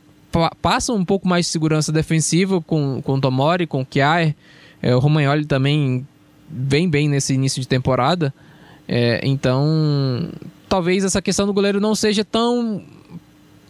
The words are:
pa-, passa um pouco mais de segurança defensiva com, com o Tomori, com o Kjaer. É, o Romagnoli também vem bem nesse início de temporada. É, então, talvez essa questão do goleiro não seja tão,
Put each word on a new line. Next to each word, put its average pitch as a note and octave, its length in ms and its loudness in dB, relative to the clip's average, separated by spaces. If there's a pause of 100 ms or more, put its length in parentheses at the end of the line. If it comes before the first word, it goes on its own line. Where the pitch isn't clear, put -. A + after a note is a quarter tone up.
(300)
pa-, E3 300 0
passa A#3+ 320 0
um F#3+ 140 0
pouco G3 200 0
mais F3 200 2
de - 60 -6
segurança D#3 380 0
defensiva D#3+ 720 0
com, C#3+ 420 -2
com C3+ 120 0
o C3+ 60 0
Tomori, C#3 460 2
com C#3 140 -4
o C3 60 -6
Kjaer. D3+ 480 2 (480)
É, B2 120 2
o B2+ 40 4
Romagnoli D3 480 2
também C#3 600 0 (440)
vem C3+ 400 0
bem D3 180 2
nesse C#3 240 0
início C3 300 -2
de B2 40 -8
temporada. C3+ 680 0 (520)
É, A#2+ 400 0
então, C#3 1040 0 (400)
talvez F#3+ 360 0
essa F#3+ 180 -2
questão G3 240 -2
do G#3 60 -2
goleiro G3+ 280 0
não G#3+ 140 0
seja G#3+ 300 0
tão, A#3 580 -2 (880)